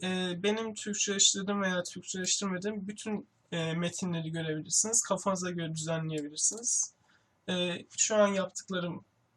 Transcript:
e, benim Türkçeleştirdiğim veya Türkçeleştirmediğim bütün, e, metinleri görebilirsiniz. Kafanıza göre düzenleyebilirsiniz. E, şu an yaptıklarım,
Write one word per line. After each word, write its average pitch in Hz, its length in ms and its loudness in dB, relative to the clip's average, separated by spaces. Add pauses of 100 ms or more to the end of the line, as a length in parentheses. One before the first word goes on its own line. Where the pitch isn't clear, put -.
e, 185 400 0
benim 220 300 0
Türkçeleştirdiğim 202 880 2
veya 185 220 2
Türkçeleştirmediğim 185 1040 -2
bütün, 208 400 -6 (240)
e, 165 220 0
metinleri 170 580 -2
görebilirsiniz. 160 680 0
Kafanıza 185 500 0
göre 165 240 -4
düzenleyebilirsiniz. 160 1160 -2 (560)
E, 180 360 -2 (120)
şu - 180 2
an 208 120 8
yaptıklarım, 185 760 -2 (320)